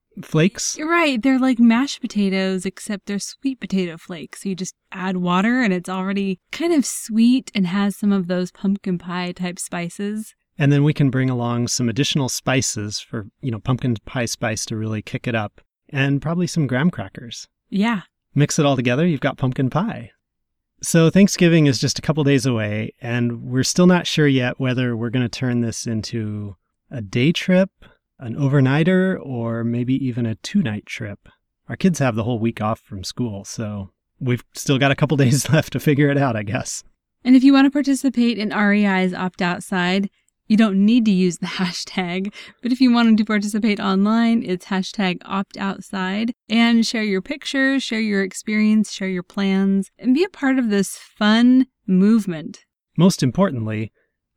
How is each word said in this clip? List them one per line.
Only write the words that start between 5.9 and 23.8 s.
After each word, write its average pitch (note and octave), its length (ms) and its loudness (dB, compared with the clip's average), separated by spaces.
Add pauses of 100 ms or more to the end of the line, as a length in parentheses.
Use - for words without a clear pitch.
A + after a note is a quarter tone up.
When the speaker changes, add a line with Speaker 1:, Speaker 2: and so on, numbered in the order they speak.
Speaker 2:
kind E4+ 200 -2
of D4 140 2
sweet A#3 680 2
and F#3+ 120 2
has G3+ 300 0
some G3+ 160 0
of F#3+ 160 0
those F3+ 220 -2
pumpkin G3 480 -2
pie F3 340 -6
type F3+ 260 -8
spices. G3+ 760 -8 (220)
Speaker 1:
And C#3+ 160 4
then C#3+ 120 4
we D3+ 100 4
can C#3+ 160 2
bring C3 180 0
along A#2+ 400 -2
some A#2+ 200 -2
additional C3+ 400 0
spices A2+ 720 -4
for, G#2+ 260 -10 (140)
you C3 100 -6
know, A2 80 -4
pumpkin B2 380 -2 (100)
pie A#2+ 200 -4
spice A2 400 -4
to A2+ 100 -6
really A2 260 -4
kick - 240 -10
it A#2+ 80 -2
up, G#2+ 260 -6 (280)
and C#3 340 0
probably E3+ 240 -2
some D#3 220 -2
graham C3+ 220 0
crackers. - 580 -12 (200)
Speaker 2:
Yeah. G#3+ 340 -2 (340)
Speaker 1:
Mix C#3+ 220 2
it D3 80 4
all C#3 100 2
together, B2+ 300 0
you've D#3 140 0
got C3 160 -4
pumpkin C3 340 -2
pie. D3+ 400 -4 (720)
So E3 280 4
Thanksgiving E3+ 560 4
is C3+ 140 2
just - 180 -2
a - 40 -12
couple D3+ 220 0
days C#3 220 2
away, G#2+ 540 -2
and A#2+ 420 -4
we're B2+ 220 -2
still F3+ 220 2